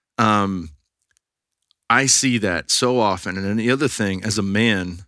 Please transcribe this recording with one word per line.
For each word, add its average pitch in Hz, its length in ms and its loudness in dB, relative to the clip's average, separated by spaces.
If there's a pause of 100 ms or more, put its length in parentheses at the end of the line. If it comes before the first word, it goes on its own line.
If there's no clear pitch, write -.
(160)
um, 98 540 0 (1200)
I 131 160 4
see 127 320 2
that 90 320 -2
so 127 280 2
often. 95 380 0
And 98 80 -6
then 104 140 -2
the 113 120 0
other 135 180 0
thing, 98 360 -4
as 104 140 -4
a 101 40 0
man, 98 640 -2